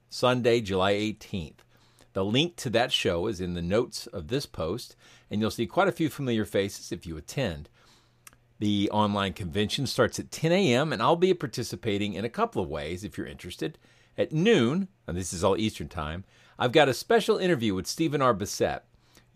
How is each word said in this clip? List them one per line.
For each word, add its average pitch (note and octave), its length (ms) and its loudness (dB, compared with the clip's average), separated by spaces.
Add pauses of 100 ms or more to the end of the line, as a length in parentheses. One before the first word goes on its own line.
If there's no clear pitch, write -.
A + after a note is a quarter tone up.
(100)
Sunday, B2 500 4
July F#2+ 300 2
eighteenth. G#2 760 -4 (480)
The F#2+ 120 0
link C3+ 320 0
to - 140 -6
that B2 220 2
show F2+ 340 0
is G2 140 -4
in F2 140 -4
the E2+ 80 -4
notes G2+ 460 -2
of D#2+ 200 -10
this C3+ 160 -4
post, - 520 -8 (340)
and G#2 100 -2
you'll A2 100 0
see A#2 160 -2
quite F#3+ 220 2
a E3 40 2
few D#3 180 -2
familiar A#2 340 -2
faces - 480 -2
if - 140 -10
you D#2+ 100 -8
attend. E2 540 -6 (880)
The G#2 320 2
online G2+ 420 0
convention G2+ 540 -2
starts - 320 0
at - 120 -10
ten D#3+ 220 0
A F3+ 220 4
M, D3 180 2
and G#2+ 80 -2
I'll C#3+ 160 4
be F3+ 160 4
participating A2 800 -4
in F#2+ 120 -4
a A#2+ 40 -4
couple G#3 340 -2
of D#2 60 -4
ways D#2 340 -6
if G2+ 140 -12
you're D2 100 -6
interested. F2+ 520 -10 (400)
At - 140 -2
noon, E3+ 560 4 (180)
and E2+ 100 -4
this F2+ 160 -6
is E2+ 100 -4
all G2 140 4
Eastern G#2 320 -2
time, D#2+ 360 -8 (340)
I've B2+ 120 0
got C#3+ 200 6
a A#2+ 40 0
special G#3+ 440 2
interview C3 360 2
with F#2 120 -4
Stephen D3+ 340 -2
R. B2+ 140 4
Bissett. F#2+ 500 -2 (520)